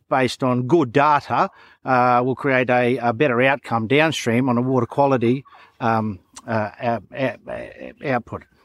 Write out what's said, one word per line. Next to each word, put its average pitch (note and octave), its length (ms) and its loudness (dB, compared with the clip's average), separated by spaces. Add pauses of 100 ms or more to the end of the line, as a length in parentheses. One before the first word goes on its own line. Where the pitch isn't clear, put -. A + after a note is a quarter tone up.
based C3 340 0
on B2 240 0
good C#3 260 2
data, C#3+ 580 2 (340)
uh, B2+ 400 2
will C3 120 -2
create B2+ 340 0
a, B2 280 2
a A#2+ 140 -2
better A#2+ 300 0
outcome A#2+ 440 0
downstream C3+ 600 2
on A#2+ 100 0
a B2 40 0
water B2+ 240 0
quality, C3+ 580 0 (360)
um, A2 380 -2 (280)
uh, G#2+ 240 -4 (100)
out-, A#2 220 -4 (140)
out-, B1+ 880 -10
output. B2 400 -6 (200)